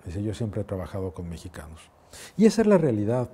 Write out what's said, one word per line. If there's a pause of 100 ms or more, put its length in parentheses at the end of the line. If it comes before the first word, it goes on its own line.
Dice,
"Yo
siempre
he
trabajado
con
mexicanos". (460)
Y
esa
es
la
realidad,